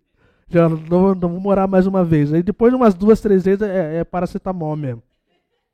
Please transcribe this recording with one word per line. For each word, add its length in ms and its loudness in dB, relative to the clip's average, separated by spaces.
Já 160 4
não, 460 0
não 140 -4
vamos 160 -8
orar 220 0
mais 200 2
uma 160 0
vez. 280 0
Aí 120 0
depois 280 2
de 40 0
umas 180 4
duas, 260 2
três 240 2
vezes 200 0
é, 340 -4
é 60 -2
paracetamol 720 -6
mesmo. 260 -8